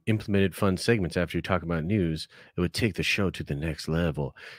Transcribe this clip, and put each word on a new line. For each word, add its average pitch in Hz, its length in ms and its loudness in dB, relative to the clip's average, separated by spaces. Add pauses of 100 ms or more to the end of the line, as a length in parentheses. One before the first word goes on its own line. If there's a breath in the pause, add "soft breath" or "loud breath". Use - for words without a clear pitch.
implemented 98 460 2
fun 95 220 2
segments 95 400 2
after 87 220 0
you 82 40 2
talk 87 220 0
about 82 220 -2
news. 85 420 0 (300 loud breath)
It - 40 -2
would 87 120 0
take 110 220 0
the 80 80 -2
show 98 260 0
to 80 160 -6
the 73 100 -4
next 76 320 -4
level. 78 480 0 (240 loud breath)